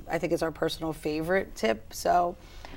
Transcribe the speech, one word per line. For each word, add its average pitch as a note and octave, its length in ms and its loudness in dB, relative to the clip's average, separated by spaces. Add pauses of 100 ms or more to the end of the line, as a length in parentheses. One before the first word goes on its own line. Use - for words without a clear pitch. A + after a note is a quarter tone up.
I E3 80 0
think E3+ 160 0
it's D#3+ 80 4
our D#3+ 100 2
personal D#3+ 420 -2
favorite D#3+ 640 0
tip, A3 380 0
so. F3 420 4 (420)